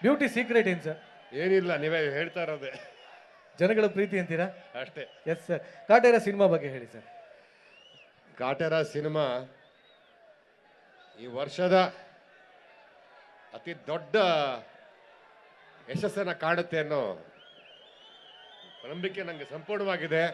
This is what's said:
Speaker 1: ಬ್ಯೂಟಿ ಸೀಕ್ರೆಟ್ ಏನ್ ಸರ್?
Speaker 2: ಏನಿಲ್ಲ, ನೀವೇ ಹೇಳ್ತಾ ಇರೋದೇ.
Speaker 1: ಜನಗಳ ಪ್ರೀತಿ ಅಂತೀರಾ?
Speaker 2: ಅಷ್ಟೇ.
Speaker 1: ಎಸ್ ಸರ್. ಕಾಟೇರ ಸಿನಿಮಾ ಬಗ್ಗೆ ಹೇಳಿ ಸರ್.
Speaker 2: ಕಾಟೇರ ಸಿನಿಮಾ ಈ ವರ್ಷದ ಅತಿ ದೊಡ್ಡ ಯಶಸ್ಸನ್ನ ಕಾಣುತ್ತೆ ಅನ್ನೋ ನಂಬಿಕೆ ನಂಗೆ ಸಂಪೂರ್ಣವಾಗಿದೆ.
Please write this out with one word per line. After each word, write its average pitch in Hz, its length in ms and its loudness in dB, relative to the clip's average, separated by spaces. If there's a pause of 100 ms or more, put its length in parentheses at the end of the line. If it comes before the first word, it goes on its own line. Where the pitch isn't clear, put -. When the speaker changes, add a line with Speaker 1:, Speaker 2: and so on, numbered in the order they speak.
Speaker 1:
ಬ್ಯೂಟಿ 285 280 4
ಸೀಕ್ರೆಟ್ 233 380 2
ಏನ್ 175 140 -2
ಸರ್? 156 180 -8 (340)
Speaker 2:
ಏನಿಲ್ಲ, 175 420 2
ನೀವೇ 156 240 0 (120)
ಹೇಳ್ತಾ 165 320 -4
ಇರೋದೇ. 143 280 -6 (880)
Speaker 1:
ಜನಗಳ 208 260 4
ಪ್ರೀತಿ 196 340 0
ಅಂತೀರಾ? 170 280 -2 (340)
Speaker 2:
ಅಷ್ಟೇ. 131 220 -12 (240)
Speaker 1:
ಎಸ್ 165 200 -4
ಸರ್. 170 140 -2 (260)
ಕಾಟೇರ 233 300 8
ಸಿನಿಮಾ 202 300 2
ಬಗ್ಗೆ 160 220 0
ಹೇಳಿ 127 160 -12
ಸರ್. 110 220 -20 (1300)
Speaker 2:
ಕಾಟೇರ 156 420 -2
ಸಿನಿಮಾ 151 440 -2 (1900)
ಈ 117 60 -14
ವರ್ಷದ 147 520 0 (1800)
ಅತಿ 143 200 -14 (140)
ದೊಡ್ಡ 156 280 -6 (1700)
ಯಶಸ್ಸನ್ನ 196 420 -4
ಕಾಣುತ್ತೆ 170 480 -2
ಅನ್ನೋ 151 220 -2 (1900)
ನಂಬಿಕೆ 185 340 -6
ನಂಗೆ 160 220 -12
ಸಂಪೂರ್ಣವಾಗಿದೆ. 165 800 -2 (100)